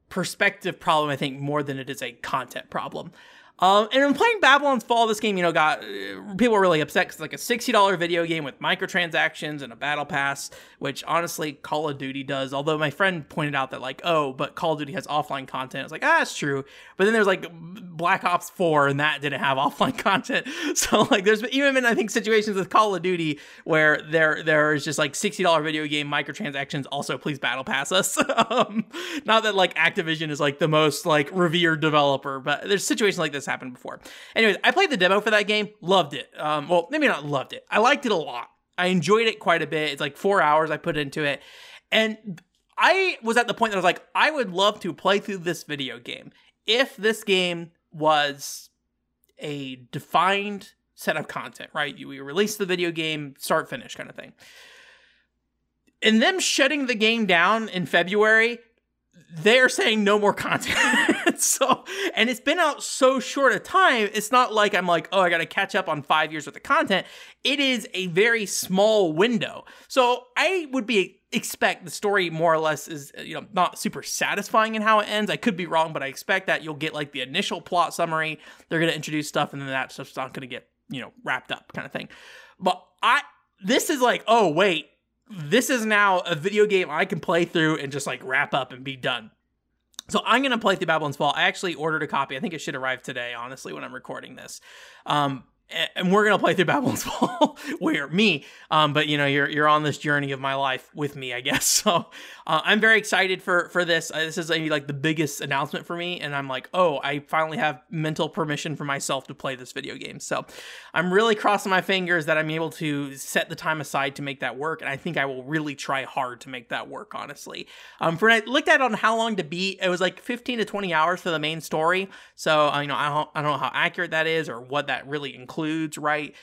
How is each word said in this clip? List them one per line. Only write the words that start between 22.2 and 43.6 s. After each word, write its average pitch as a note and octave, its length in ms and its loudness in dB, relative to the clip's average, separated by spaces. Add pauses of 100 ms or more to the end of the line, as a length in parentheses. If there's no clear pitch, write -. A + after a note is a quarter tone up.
with F3+ 100 -2
Call G#3+ 260 2
of F3 60 -4
Duty E3+ 400 -2 (240)
where D#3 380 4
there, D#3 400 2
there D3+ 320 4
is C#3+ 100 -2
just, D3+ 140 -4
like, D3+ 160 0
sixty F#3+ 280 -2
dollar E3 200 4
video D#3 240 -2
game D3 220 -4
microtransactions. D3 840 -4
Also, C#3 240 -6
please C#3 220 -6
battle B2+ 260 -4
pass C#3+ 260 -4
us. - 320 0
<laughs> - 60 0 (220)
Um, A3 340 0 (400)
not G#3+ 200 2
that, G#3+ 100 2
like, F#3 220 2
Activision D#3+ 520 0
is, C#3+ 120 -4
like, C#3+ 180 0
the E3 100 2
most, D#3 380 2
like, D3+ 260 2
revered E3+ 480 2
developer, C#3+ 580 2
but C#3+ 300 -4
there's G3 160 0
situations G#3+ 340 0
like D#3 140 -2
this C#3+ 140 -6
happened B2+ 280 -6
before. - 260 -14 (340)
Anyways, G#3 280 4
I A#3 80 4
played F#4 200 4
the C4+ 60 0
demo F#3 240 6
for A3 100 0
that G#3 160 4
game, G#3 240 0 (100)
loved E3 340 4
it. B2 220 -10
Um, D3+ 320 -2
well, E3+ 220 4
maybe D4 180 2
not D3+ 160 0
loved C#3+ 280 -4
it. - 180 -14
I - 80 2
liked B3 260 4
it A3+ 80 2
a G3 40 2
lot. C3+ 320 -6 (300)
I F3+ 80 2
enjoyed F#3 400 4
it A3 120 -2
quite E3 240 2
a D3+ 40 -4
bit. D3+ 260 -2
It's, C#3+ 80 -8
like, D3 160 -4
four G3 260 2
hours D#3 280 4
I D3+ 60 -2
put D3+ 200 -4
into D3 280 -4
it. C#3+ 160 -2 (500)
And G#3+ 520 -2 (340)
I F4 460 4
was A3+ 160 2
at A#3 80 2
the A3 80 -2
point A3 160 2